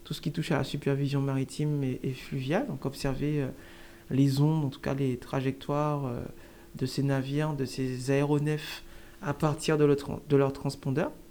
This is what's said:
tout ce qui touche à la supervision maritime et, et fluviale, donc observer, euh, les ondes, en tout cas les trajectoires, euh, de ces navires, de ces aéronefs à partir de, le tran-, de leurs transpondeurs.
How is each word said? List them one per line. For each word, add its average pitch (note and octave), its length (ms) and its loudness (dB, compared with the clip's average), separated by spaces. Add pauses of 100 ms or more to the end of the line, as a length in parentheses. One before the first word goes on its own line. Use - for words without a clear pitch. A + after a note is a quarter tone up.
tout - 100 -10
ce - 80 -10
qui D3+ 100 -2
touche D#3 200 -2
à C#3+ 60 4
la C3+ 60 2
supervision C#3 580 0
maritime C#3 640 0
et, B2+ 200 -2
et C3+ 80 0
fluviale, C#3+ 560 -2
donc C#3+ 180 -6
observer, C#3+ 560 -2
euh, C3 60 -2 (640)
les C3+ 300 6
ondes, D#3 240 4
en C3+ 40 0
tout - 120 -12
cas C#3 120 -2
les C3+ 240 0
trajectoires, C#3+ 880 -2
euh, B2 160 -4 (540)
de C3 100 -2
ces C3 160 -2
navires, C#3 520 0
de C#3 120 -2
ces B2+ 460 -4
aéronefs D3 720 2 (380)
à C#3+ 120 -2
partir D#3 440 2
de, D3+ 80 6
le C#3+ 100 8
tran-, - 320 -6
de D3 80 4
leurs C#3 180 6
transpondeurs. C#3 580 -2 (200)